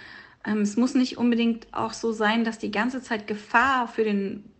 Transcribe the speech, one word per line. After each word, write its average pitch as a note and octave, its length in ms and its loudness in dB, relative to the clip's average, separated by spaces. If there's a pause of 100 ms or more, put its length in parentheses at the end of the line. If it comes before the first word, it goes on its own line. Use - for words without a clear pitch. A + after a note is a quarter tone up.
(460)
Ähm, G#3+ 140 0
es G#3 160 0
muss B3+ 180 2
nicht B3+ 240 2
unbedingt A#3 540 2
auch A3 200 -2
so A3+ 200 -2
sein, A3 320 2
dass A3 140 -2
die G#3 120 -4
ganze A#3+ 320 -2
Zeit G#3 240 -6
Gefahr A#3+ 640 2
für A3+ 160 -2
den G3+ 400 -2 (160)